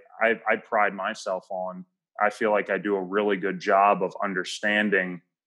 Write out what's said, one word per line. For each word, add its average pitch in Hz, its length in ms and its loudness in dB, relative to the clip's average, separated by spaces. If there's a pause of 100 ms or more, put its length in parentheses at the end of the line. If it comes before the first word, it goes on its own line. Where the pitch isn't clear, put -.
(200)
I, 113 200 2 (100)
I 113 60 4
pride 104 380 0
myself 98 560 -6
on. 92 340 -8 (360)
I 104 100 4
feel 107 200 0
like 101 200 2
I 95 80 0
do 101 180 0
a 92 60 -2
really 101 340 0
good 92 240 -4
job 98 420 4
of 90 120 -4 (100)
understanding 95 960 -2 (260)